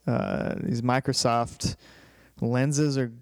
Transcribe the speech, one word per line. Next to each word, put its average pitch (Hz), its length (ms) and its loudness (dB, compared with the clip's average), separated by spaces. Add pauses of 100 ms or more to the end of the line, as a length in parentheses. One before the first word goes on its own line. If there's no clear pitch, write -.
uh, 50 560 0
these 117 180 -2
Microsoft 123 960 0 (640)
lenses 135 580 2
or 120 240 0